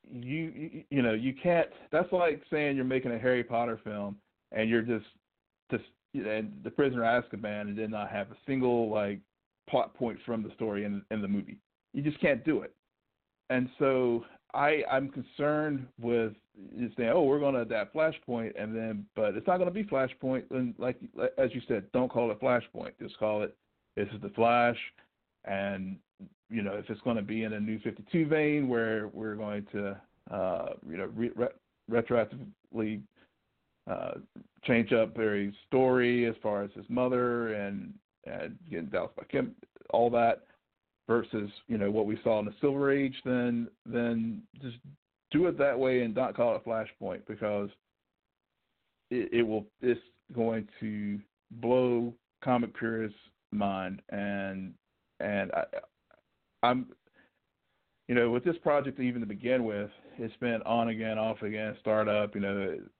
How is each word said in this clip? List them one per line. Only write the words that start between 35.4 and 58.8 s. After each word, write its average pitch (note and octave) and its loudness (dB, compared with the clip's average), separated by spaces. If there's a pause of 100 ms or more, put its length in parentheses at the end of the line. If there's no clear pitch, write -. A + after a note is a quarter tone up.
story B2 4
as A2+ 0
far G#2 -2
as G2+ -6
his G#2 -16
mother B2 0
and, G2+ -6 (340)
and - -10 (140)
getting E2+ -4
doused F2+ -4
by - -12
Kim, C3+ -2 (360)
all A#2 4
that, A#2 4 (640)
versus, A2 0 (160)
you A2+ -2
know, G2+ 2
what G#2+ 2
we A2 -2
saw A2 4
in G#2 0
the G2+ -8
Silver C#3 2
Age, C#3 2 (100)
then, B2 0 (180)
then A#2 -2 (180)
just B2 -10 (560)
do E3 6
it D#3 0
that C3+ 4
way C3 4
and A2+ -2
not A2+ 0
call A#2+ 4
it A2 -4
Flashpoint, G#2+ -6
because G#2 -2 (1400)
it, A#2+ 0
it A#2 4
will, G#2+ -2 (140)
it's A#2+ 2 (320)
going A2+ -2 (100)
to G#2 -4 (420)
blow A#2+ 2 (300)
comic A#2+ 2
purists' A2+ -4 (320)
mind. G2 -2 (100)
And, G2 -6 (440)
and G2 -2
I, - 0 (1000)
I'm, B2 2 (1200)
you B2 0
know, A#2+ 6
with B2 0
this E3+ 0
project, C#3 0